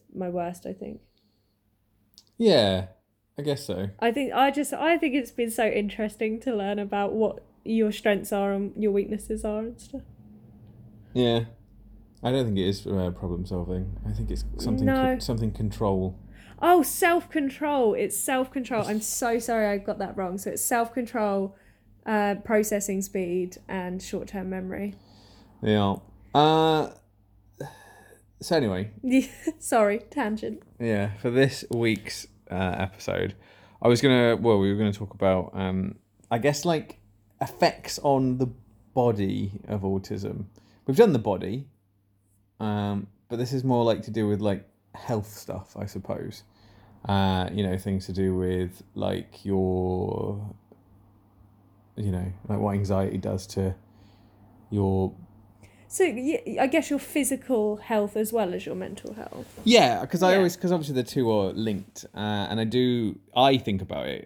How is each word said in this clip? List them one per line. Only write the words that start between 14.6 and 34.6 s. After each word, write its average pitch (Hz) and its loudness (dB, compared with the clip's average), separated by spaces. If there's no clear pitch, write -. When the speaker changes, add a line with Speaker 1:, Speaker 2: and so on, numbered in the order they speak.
Speaker 1:
No. 262 4
Speaker 2:
co-, 233 -4
something 113 -2
control. 98 -2
Speaker 1:
Oh, 339 6
self-control. 294 0
It's - -2
self-control. 262 -2
I'm 214 -2
so 233 -2
sorry 226 0
I 202 0
got 202 -6
that 196 -6
wrong. 185 -4
So 202 -8
it's - -4
self-control, 220 0
uh, 208 0
processing 208 0
speed, 180 -4
and 185 -6
short-term 190 -8
memory. 185 -6
Speaker 2:
Yeah. 104 4
Uh, 156 4
so - 0
anyway. 104 0
Speaker 1:
<laughs> 262 0
Sorry, 214 2
tangent. 214 -4
Speaker 2:
Yeah, 104 0
for 120 -2
this 131 4
week's, 113 0
uh, 92 0
episode, 95 -4
I - 4
was 120 6
gonna, 123 6
well, 107 4
we 98 4